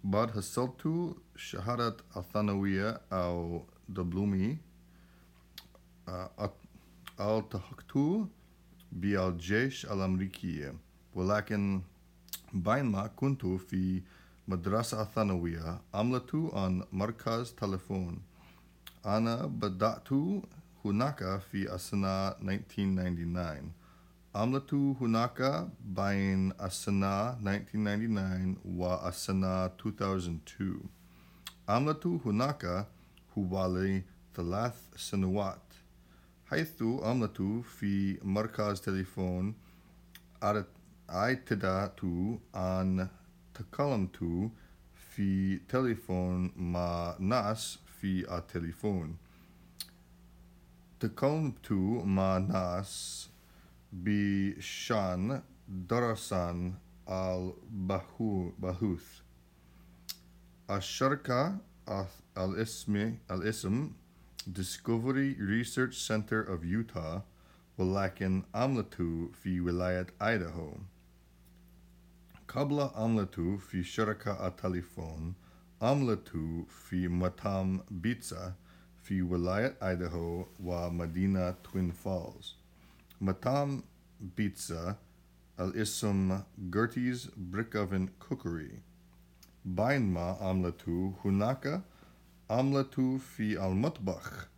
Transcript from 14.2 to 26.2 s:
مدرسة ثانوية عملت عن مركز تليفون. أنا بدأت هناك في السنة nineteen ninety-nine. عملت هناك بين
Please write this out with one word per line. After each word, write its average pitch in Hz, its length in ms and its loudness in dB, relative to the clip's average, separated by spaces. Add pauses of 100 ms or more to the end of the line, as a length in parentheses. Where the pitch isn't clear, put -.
مدرسة 104 560 0
ثانوية 87 800 0 (120)
عملت 127 600 0
عن 92 380 2
مركز 113 640 -2
تليفون. 95 680 -2 (840)
أنا 117 400 2
بدأت 107 640 0 (760)
هناك 101 560 2 (100)
في 98 240 -2
السنة 95 560 0
nineteen 98 680 0
ninety-nine. 85 680 -2 (720)
عملت 131 380 0
هناك 135 960 2 (160)
بين 98 640 2